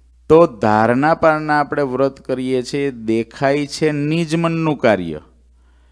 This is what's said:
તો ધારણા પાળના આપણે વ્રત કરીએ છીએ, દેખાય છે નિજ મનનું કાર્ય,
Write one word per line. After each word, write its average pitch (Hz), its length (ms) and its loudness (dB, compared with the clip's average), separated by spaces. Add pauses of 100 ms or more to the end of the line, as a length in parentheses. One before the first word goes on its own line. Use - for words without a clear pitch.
(300)
તો 165 180 6
ધારણા 120 680 2
પાળના 156 440 0
આપણે 147 220 -2
વ્રત 135 380 -2
કરીએ 127 440 -4
છીએ, 139 280 -4
દેખાય 120 760 -2
છે 156 240 -2
નિજ 151 440 -2
મનનું 165 420 -2
કાર્ય, 90 440 0 (720)